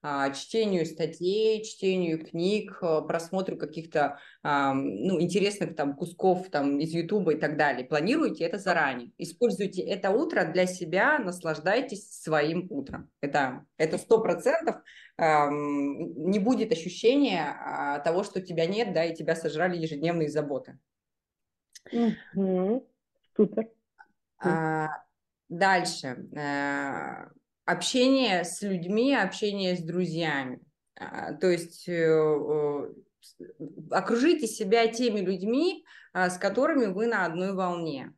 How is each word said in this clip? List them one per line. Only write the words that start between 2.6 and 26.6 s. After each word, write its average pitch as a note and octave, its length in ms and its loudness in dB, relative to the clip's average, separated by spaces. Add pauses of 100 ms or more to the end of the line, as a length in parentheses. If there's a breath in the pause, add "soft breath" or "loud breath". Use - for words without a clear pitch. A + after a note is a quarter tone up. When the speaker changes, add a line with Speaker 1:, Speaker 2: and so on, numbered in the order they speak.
Speaker 1:
а, D#3 220 2
просмотру E3 540 -2
каких-то, D3+ 640 -2 (240 loud breath)
а, C#3 300 2
ну, C#3 480 0
интересных F3+ 560 0
там C#3+ 180 0
кусков F3+ 560 0
там C#3+ 280 0
из D#3+ 140 -2
Ютуба E3 420 0
и - 20 0
так D#3 220 -2
далее. C3+ 260 2
Планируйте F#3+ 600 0
это G3+ 140 -4
заранее. D3 600 -2
Используйте F#3 640 -2
это G3 280 -2
утро A3+ 340 2
для F3+ 220 2
себя, F#3 520 0
наслаждайтесь F3+ 1040 -4
своим D#3+ 480 0
утром. - 400 -8 (100)
Это, C3+ 460 -2 (100)
это D#3+ 220 0
сто A3 240 4
процентов, B3+ 540 0 (420 loud breath)
ам, D3 1120 0
не G#3 80 4
будет A3 340 2
ощущения, F3+ 880 2
а, D3 380 -4
того, E3+ 240 2
что G3 180 -4
тебя E3 260 0
нет, G3+ 280 0
да, D#3+ 100 2
и E3 100 -2
тебя E3 220 0
сожрали E3 400 0
ежедневные D#3+ 540 -2
заботы. C#3 480 -4 (1120)
Speaker 2:
Мгм. G3 920 0 (520)
Супер. A3 340 2 (760)
Speaker 1:
А, D#3 440 0 (600)
дальше. F3 880 0
Э, C#3+ 920 -4 (340)